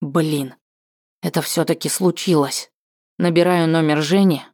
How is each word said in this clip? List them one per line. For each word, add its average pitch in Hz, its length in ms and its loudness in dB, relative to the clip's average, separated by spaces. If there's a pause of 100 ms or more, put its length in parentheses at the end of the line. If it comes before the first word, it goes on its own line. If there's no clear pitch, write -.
Блин, 147 540 -4 (680)
это 175 200 -4
всё-таки - 480 -4
случилось. 170 840 -2 (480)
Набираю 175 480 2
номер 160 340 2
Жени, 170 420 2 (100)